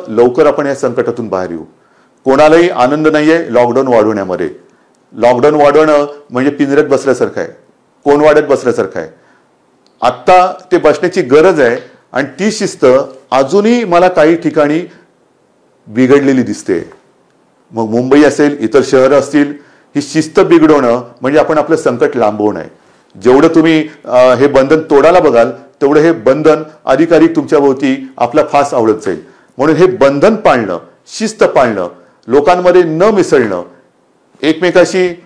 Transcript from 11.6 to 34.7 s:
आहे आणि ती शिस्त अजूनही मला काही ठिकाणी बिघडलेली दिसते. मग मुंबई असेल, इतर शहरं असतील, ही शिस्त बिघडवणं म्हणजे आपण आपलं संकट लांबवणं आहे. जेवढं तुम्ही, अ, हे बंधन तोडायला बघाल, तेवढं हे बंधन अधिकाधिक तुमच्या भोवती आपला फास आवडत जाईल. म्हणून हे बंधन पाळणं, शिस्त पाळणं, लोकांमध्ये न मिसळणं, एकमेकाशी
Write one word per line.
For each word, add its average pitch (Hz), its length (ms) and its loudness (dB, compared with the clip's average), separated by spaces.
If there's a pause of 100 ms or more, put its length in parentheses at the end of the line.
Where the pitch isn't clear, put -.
आहे 120 160 2 (360)
आणि 139 140 -4
ती 196 260 -6
शिस्त 202 340 -4 (440)
अजूनही 208 540 0
मला 175 240 2
काही 165 280 2
ठिकाणी 151 440 -2 (1080)
बिघडलेली 131 560 2
दिसते. 98 480 -6 (800)
मग 113 120 -6
मुंबई 123 380 0
असेल, 143 380 0
इतर 113 240 0
शहरं 135 340 2
असतील, 143 340 -2 (440)
ही 143 60 -4
शिस्त 156 380 -4
बिघडवणं 151 600 2 (180)
म्हणजे 139 180 -2
आपण 151 200 0
आपलं 151 180 0
संकट 131 400 -2
लांबवणं 104 440 -2
आहे. 78 80 -16 (520)
जेवढं 131 280 4
तुम्ही, 160 400 2 (160)
अ, 127 300 2
हे 127 120 2
बंधन 139 340 2
तोडायला 156 400 2
बघाल, 127 300 2
तेवढं 143 500 -2
हे 165 120 2
बंधन 151 500 0 (220)
अधिकाधिक 160 520 2
तुमच्या 147 220 -2
भोवती 135 600 -2
आपला 120 240 0 (100)
फास 143 220 0
आवडत 110 320 0
जाईल. 82 140 -6 (380)
म्हणून 147 180 0
हे 175 100 4
बंधन 143 480 0
पाळणं, 120 440 -2 (400)
शिस्त 214 260 -2
पाळणं, 110 440 0 (380)
लोकांमध्ये 180 560 2
न 160 200 -2
मिसळणं, 143 600 0 (800)
एकमेकाशी 170 840 -2